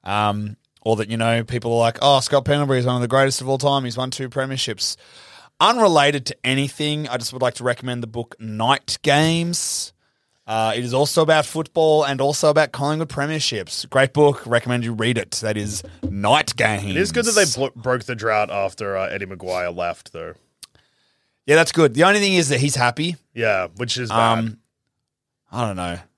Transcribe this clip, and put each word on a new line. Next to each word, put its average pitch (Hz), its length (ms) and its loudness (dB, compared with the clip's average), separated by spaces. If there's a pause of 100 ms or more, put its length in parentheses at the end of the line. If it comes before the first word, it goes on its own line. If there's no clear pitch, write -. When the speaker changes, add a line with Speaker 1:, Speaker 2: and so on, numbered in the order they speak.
Speaker 1:
Um, 104 520 -2 (260)
or 110 160 2
that, 107 120 -6
you 113 80 -4
know, 117 260 2
people 117 300 -4
are 117 60 2
like, 117 220 2
"Oh, 139 180 6
Scott 135 260 0
Pendlebury 143 340 2
is 123 60 0
one 123 100 0
of 123 60 -2
the 120 60 -2
greatest 135 340 2
of 131 80 -8
all 135 80 0
time. 139 260 0
He's 120 140 -6
won 127 140 -6
two 131 180 -8
premierships." 131 680 -4 (640)
Unrelated 160 680 4
to - 180 -8
anything, 143 640 -2
I 127 100 -4
just 120 160 -8
would 127 100 -6
like 123 120 0
to - 80 -12
recommend 123 380 -4
the 113 60 -8
book 117 320 -10
Night 113 640 -2
Games. 165 920 0 (540)
Uh, 110 280 0
it 123 80 -4
is 120 80 -6
also 143 300 2
about 156 240 4
football 156 580 2
and 135 160 -2
also 139 300 2
about 151 220 4
Collingwood 151 380 -2
premierships. 143 760 -4
Great 131 240 2
book. 143 360 4
Recommend 120 360 0
you 117 100 -4
read 113 260 0
it. - 120 -8 (120)
That 107 140 -2
is 104 260 -6 (260)
Night 101 460 2
Games. 107 300 0
Speaker 2:
It 98 120 -2
is 185 140 0
good 233 140 0
that 220 100 0
they 202 100 6
blo-, 135 300 -2
broke 123 300 -2
the 123 100 -6
drought 107 340 0
after, 98 480 -4
uh, 95 100 -2
Eddie 98 200 -6
Maguire 90 420 -4
left, 87 440 -6
though. 82 200 -12 (1120)
Speaker 1:
Yeah, 147 120 6
that's 165 140 4
good. 151 220 4
The 156 120 4
only 202 140 4
thing 196 140 2
is 165 160 2
that 127 100 0
he's 139 160 0
happy. 139 420 0 (180)
Speaker 2:
Yeah, 104 400 0
which 117 240 -6
is 117 100 -6
bad. 113 300 4
Speaker 1:
Um, 110 180 -6 (960)
I 117 160 -4
don't 98 80 -6
know. 87 240 -6 (180)